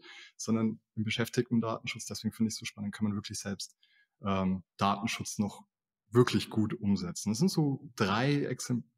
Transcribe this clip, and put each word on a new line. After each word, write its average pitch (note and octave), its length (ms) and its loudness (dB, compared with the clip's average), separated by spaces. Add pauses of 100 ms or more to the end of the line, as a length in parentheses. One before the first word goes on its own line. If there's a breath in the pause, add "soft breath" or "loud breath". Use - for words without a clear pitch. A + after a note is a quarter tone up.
(380 loud breath)
sondern A2 420 2 (140)
im A2 100 -2
Beschäftigten-Datenschutz, A2+ 1040 0
deswegen G#2+ 260 -4
finde A2+ 160 0
ich G#2+ 60 -6
es - 60 -8
so A#2+ 40 -12
spannend, G#2 300 -8
kann G#2+ 100 -2
man G#2 100 0
wirklich G#2 240 -8
selbst, - 380 -8 (460)
ähm, F#2+ 400 2 (160)
Datenschutz G2+ 600 0
noch - 280 -4 (440)
wirklich A#2 380 4
gut G#2+ 240 0
umsetzen. F#2 560 0
Das A2 100 0
sind F#3 120 4
so C#3+ 440 0
drei B2 520 2
Exemp-, B2 520 -4